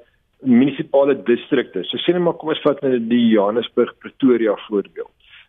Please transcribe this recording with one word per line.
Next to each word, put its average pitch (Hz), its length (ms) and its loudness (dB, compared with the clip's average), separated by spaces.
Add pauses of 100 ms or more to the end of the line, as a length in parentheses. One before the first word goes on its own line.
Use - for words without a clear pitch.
(400)
munisipale 139 840 2
distrikte. 117 600 -2
So - 120 -10
sê 175 160 -2
net 180 100 -2
maar, 165 120 0
kom 151 140 -10
ons 151 120 -4
vat 143 220 -2
nou 131 160 0 (100)
die 120 200 2
Johannesburg 110 680 0
Pretoria 113 580 0 (120)
voorbeeld. 98 420 -6 (380)